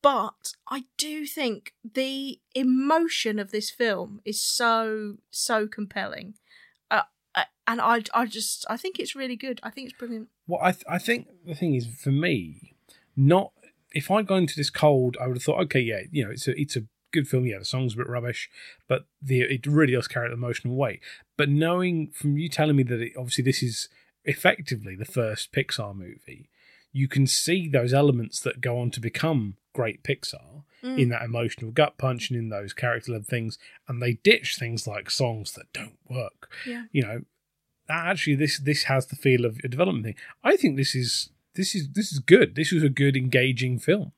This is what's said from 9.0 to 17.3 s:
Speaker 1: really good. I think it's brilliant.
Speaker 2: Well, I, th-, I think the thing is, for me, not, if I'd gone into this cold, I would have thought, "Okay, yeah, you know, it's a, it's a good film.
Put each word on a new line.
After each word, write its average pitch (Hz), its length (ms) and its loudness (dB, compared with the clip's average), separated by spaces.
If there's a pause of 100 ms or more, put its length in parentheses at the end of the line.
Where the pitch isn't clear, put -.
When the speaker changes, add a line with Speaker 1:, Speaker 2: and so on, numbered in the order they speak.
Speaker 1:
really 262 200 -6
good. 254 260 -8
I 220 80 -10
think 262 200 -14
it's - 80 -20
brilliant. 233 300 -10 (180)
Speaker 2:
Well, 175 160 -2
I, 185 80 4
th-, - 180 -6
I 175 100 -2
think 233 280 -2 (180)
the 160 120 -8
thing 156 180 2
is, 117 140 -2
for 135 240 -2
me, 135 640 -2 (400)
not, 160 340 6 (400)
if 151 220 -2
I'd 208 160 2
gone 190 140 4
into 151 120 0
this 143 160 -2
cold, 131 500 4
I 123 60 -2
would 127 120 -2
have - 40 -6
thought, - 220 0
"Okay, 139 160 2
yeah, 110 220 -2 (100)
you 143 120 -2
know, 101 60 -6
it's - 160 -8
a, 135 140 0
it's 143 160 -4
a 110 80 -4 (280)
good 147 140 2
film. 127 200 2